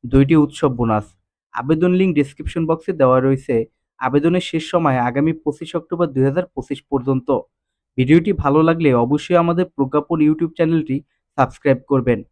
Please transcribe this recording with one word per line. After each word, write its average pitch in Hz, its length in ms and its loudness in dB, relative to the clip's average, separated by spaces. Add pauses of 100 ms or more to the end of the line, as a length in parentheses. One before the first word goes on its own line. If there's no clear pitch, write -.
দুইটি 139 320 4
উৎসব 147 400 0
বোনাস। 113 300 -2 (480)
আবেদন 156 380 0
লিংক 185 220 2
ডেসক্রিপশন 143 520 -4
বক্সে 165 260 -4
দেওয়া 131 280 4
রয়েছে। 135 340 -2 (460)
আবেদনের 147 500 0
শেষ 160 200 -4
সময় 147 280 0
আগামী 131 340 -2
পঁচিশ 160 440 -8
অক্টোবর 170 300 -4
দুই 131 180 -2
হাজার 156 220 -2
পঁচিশ 135 360 -10
পর্যন্ত। 131 460 -4 (720)
ভিডিওটি 160 340 4
ভালো 147 300 2
লাগলে 165 320 2
অবশ্যই 147 480 0
আমাদের 170 240 0
প্রজ্ঞাপন 143 540 -4
YouTube 156 360 0
চ্যানেলটি 160 400 0 (420)
সাবস্ক্রাইব 135 400 0 (100)
করবেন। 123 300 0 (140)